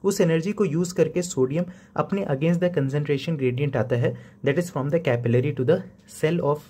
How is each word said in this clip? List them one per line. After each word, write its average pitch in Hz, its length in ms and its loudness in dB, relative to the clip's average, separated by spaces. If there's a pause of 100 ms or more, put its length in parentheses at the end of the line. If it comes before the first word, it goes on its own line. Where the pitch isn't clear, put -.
उस 190 160 0
एनर्जी 165 320 2
को 214 120 0
यूज़ 175 300 -2
करके 170 280 2
सोडियम 143 420 0 (320)
अपने - 280 0
against 165 380 0
the 175 160 2
concentration 143 600 -2
gradient 127 380 0
आता 117 200 -2
है, 139 180 0 (320)
that 143 180 2
is - 80 -10
from 143 220 -2
the 170 140 2
capillary 123 520 2
to 160 60 0
the 165 120 4 (440)
cell 165 220 0
of 143 140 0 (120)